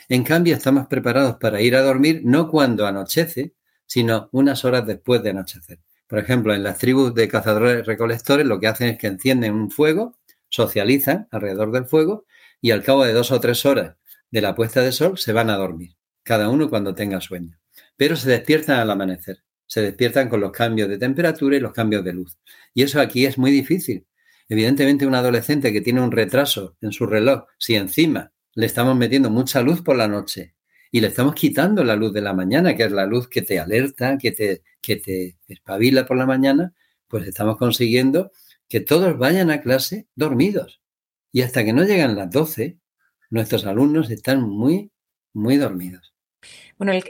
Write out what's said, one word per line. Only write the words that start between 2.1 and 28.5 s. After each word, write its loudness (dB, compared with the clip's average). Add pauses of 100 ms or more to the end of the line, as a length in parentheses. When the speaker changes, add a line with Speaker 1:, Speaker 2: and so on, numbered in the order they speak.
Speaker 1:
no 2
cuando 2
anochece, -4 (320)
sino -2
unas 0
horas 0
después -2
de -2
anochecer. -10 (280)
Por -2
ejemplo, 0
en -2
las -4
tribus 2
de 2
cazadores-recolectores 0
lo 0
que 0
hacen 0
es -6
que -6
encienden 0
un -4
fuego, 0 (320)
socializan 0
alrededor -4
del -4
fuego 0 (340)
y 2
al 0
cabo 4
de 0
dos 0
o 2
tres 0
horas 0 (360)
de 0
la -2
puesta 0
de 2
sol 0
se -4
van 2
a 0
dormir, -8 (280)
cada 0
uno 0
cuando -2
tenga -4
sueño. -14 (360)
Pero 2
se -4
despiertan 2
al 0
amanecer, -6 (240)
se -4
despiertan 0
con 0
los -4
cambios -2
de -8
temperatura 0
y 2
los -8
cambios -2
de -6
luz. -12 (360)
Y 2
eso 0
aquí 2
es -2
muy 4
difícil. 0 (420)
Evidentemente, 2
un 0
adolescente 0
que 0
tiene 0
un 0
retraso 0
en -6
su -4
reloj, 2 (140)
si 0
encima 0 (240)